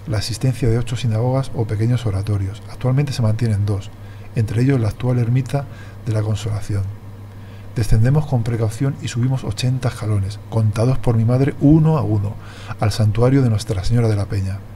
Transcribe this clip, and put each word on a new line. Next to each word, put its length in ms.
la 120
existencia 500
de 100
ocho 180
sinagogas 580
o 120
pequeños 400
oratorios. 640
Actualmente 420
se 100
mantienen 440
dos, 240
entre 260
ellos 160
la 100
actual 300
ermita 460
de 80
la 100
Consolación. 600
Descendemos 520
con 160
precaución 600
y 60
subimos 360
ochenta 440
escalones, 500
contados 500
por 180
mi 80
madre 360
uno 380
a 40
uno, 320
al 140
santuario 500
de 80
Nuestra 340
Señora 240
de 80
la 100
Peña, 320